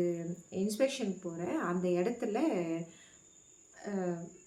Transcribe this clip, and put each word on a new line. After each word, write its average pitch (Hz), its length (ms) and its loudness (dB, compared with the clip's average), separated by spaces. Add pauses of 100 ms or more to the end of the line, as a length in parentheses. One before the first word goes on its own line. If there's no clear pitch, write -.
(500)
இன்ஸ்பெக்ஷன் 214 720 0
போறேன், 170 340 -2
அந்த 180 320 2
இடத்துல, 208 480 2 (1500)
அ, 185 320 -2 (280)